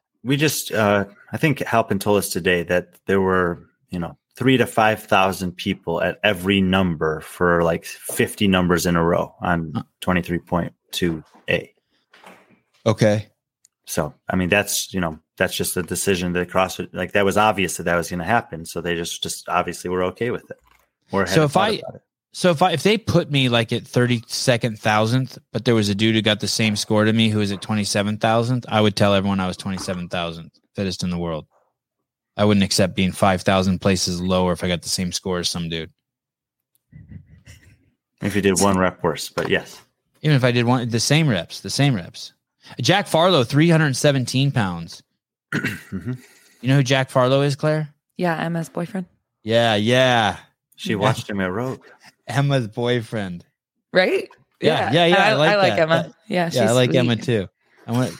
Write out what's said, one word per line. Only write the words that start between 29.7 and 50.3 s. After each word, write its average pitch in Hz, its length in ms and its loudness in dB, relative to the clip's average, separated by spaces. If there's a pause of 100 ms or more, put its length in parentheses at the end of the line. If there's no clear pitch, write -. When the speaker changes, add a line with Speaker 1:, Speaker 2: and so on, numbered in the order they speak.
Speaker 2:
thousandth, 85 500 -8 (160)
fittest 95 300 -6
in 92 60 -2
the 87 80 -4
world. 85 280 -6 (920)
I 104 80 2
wouldn't 104 180 4
accept 92 320 0
being 95 160 0
five 95 300 2
thousand 95 380 2
places 92 420 -2
lower 92 320 0
if 82 100 -8
I 90 60 -2
got 87 140 -4
the - 60 -10
same 90 220 -4
score 90 280 -4
as 85 100 -4
some 85 180 -6
dude. 82 240 -8 (2250)
Speaker 1:
If 101 140 -4
you 101 60 2
did 95 200 4
one 98 160 4
rep 92 260 0
worse, 78 260 -2
but - 200 -6
yes. - 320 -4 (400)
Speaker 2:
Even 151 160 2
if 120 60 0
I 127 80 4
did 120 140 2
one, 123 240 0
the 113 100 0
same 151 280 2
reps, 92 340 -4
the 95 80 -12
same 139 260 0
reps. - 380 -12 (460)
Jack 170 280 2
Farlow, 170 360 4
three 151 260 2
hundred 160 260 2
seventeen 139 560 0
pounds. 87 560 -4
Speaker 1:
<clears throat> - 40 -20 (420)
Mm-hmm. 98 600 -8 (480)
Speaker 2:
You 120 80 -8
know 135 80 4
who 143 60 4
Jack 131 260 0
Farlow 131 320 2
is, 143 160 0
Claire? 156 320 -2 (260)
Speaker 3:
Yeah, 170 220 -2
Emma's 165 320 -6
boyfriend. 175 380 -8 (360)
Speaker 2:
Yeah, 113 320 2
yeah. 117 600 2 (400)